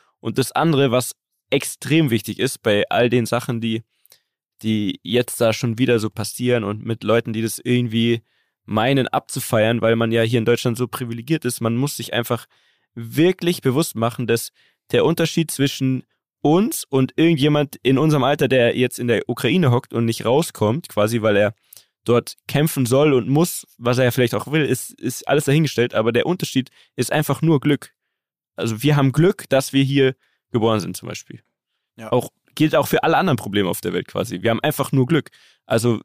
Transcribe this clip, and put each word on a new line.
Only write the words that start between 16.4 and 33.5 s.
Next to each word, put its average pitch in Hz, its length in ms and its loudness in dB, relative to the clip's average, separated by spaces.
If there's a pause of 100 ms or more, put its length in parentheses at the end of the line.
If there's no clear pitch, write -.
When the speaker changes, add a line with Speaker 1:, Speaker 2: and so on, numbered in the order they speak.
Speaker 1:
uns 185 440 0
und 131 320 0
irgendjemand 147 600 2
in 131 220 0
unserem 151 260 2
Alter, 143 240 0
der 120 280 4
jetzt 123 220 0
in 123 100 -4
der 110 200 0
Ukraine 131 420 2
hockt 120 240 -2
und 117 100 0
nicht 113 220 -2
rauskommt, 127 640 0
quasi 107 320 0
weil 107 140 4
er 101 180 2 (500)
dort 117 300 0 (120)
kämpfen 143 380 0
soll 135 300 4
und 117 160 2
muss, 156 360 0 (120)
was 120 180 0
er 127 80 2
ja 123 60 4
vielleicht 120 240 2
auch 107 180 -4
will, 160 120 2
ist, - 260 -2 (100)
ist - 260 -6
alles 147 200 0
dahingestellt, 135 480 0
aber 110 180 0
der 117 140 2
Unterschied 147 420 -4 (280)
ist 127 160 -4
einfach 147 280 -2
nur 160 200 4
Glück. - 320 -2 (640)
Also 113 260 -4
wir 147 140 4
haben 135 160 2
Glück, 170 360 2
dass - 240 0
wir 135 100 2
hier 131 320 2 (380)
geboren 110 280 2
sind 87 180 -8
zum 85 100 -14
Beispiel. - 320 -16 (560)
Speaker 2:
Ja. 110 160 -8
Speaker 1:
Auch, 123 160 0 (260)
gilt 156 220 2
auch 143 120 2
für - 160 0
alle 156 120 2
anderen 160 220 0
Probleme 98 320 -2